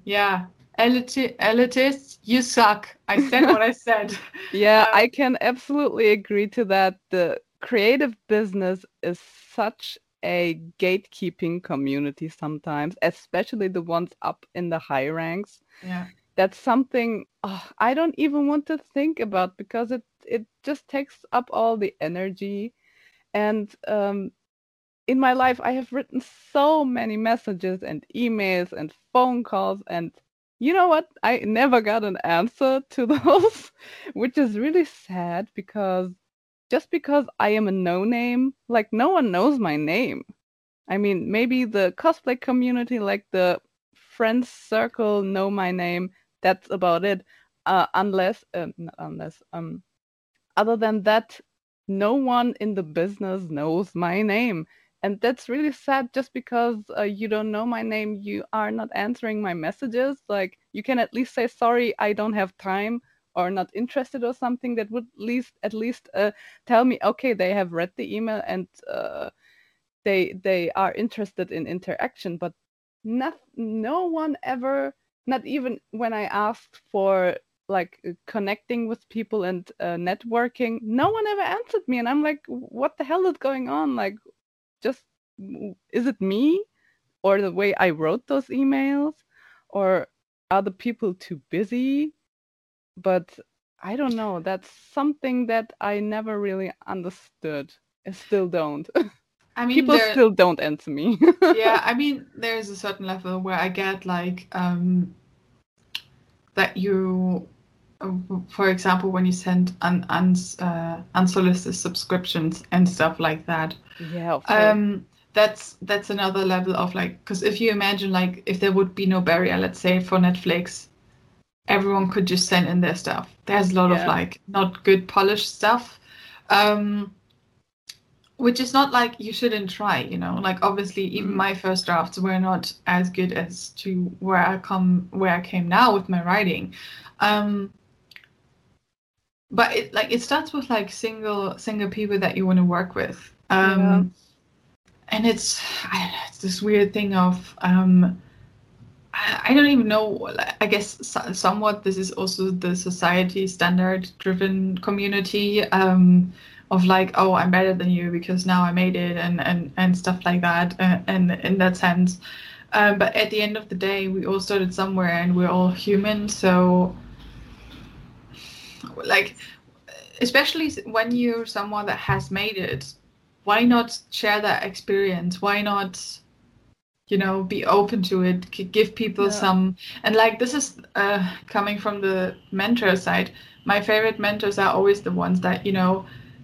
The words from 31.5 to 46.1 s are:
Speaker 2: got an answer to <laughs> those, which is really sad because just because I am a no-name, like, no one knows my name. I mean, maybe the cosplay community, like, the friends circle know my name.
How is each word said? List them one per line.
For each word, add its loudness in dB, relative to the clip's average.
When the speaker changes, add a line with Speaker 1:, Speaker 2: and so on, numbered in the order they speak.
Speaker 2:
got 0
an -4
answer 2
to -2
<laughs> 2
those, 4
which -4
is 2
really 2
sad -8
because -4
just -2
because 0
I 2
am 2
a 0
no-name, 0
like, 0
no 2
one 2
knows 2
my 0
name. -2
I -2
mean, -2
maybe 0
the 0
cosplay 0
community, -2
like, -4
the 2
friends -2
circle -2
know -2
my -2
name. -4